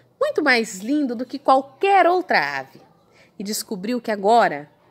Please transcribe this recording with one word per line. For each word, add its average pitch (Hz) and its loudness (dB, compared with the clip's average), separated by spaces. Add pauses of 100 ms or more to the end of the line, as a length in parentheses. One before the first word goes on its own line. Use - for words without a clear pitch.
(180)
muito 523 -2
mais 233 0
lindo 254 -4
do 247 -10
que 277 -12
qualquer 330 2
outra 185 0
ave, - -14 (580)
e 202 -10
descobriu 214 -6
que 233 -8
agora, 196 2 (200)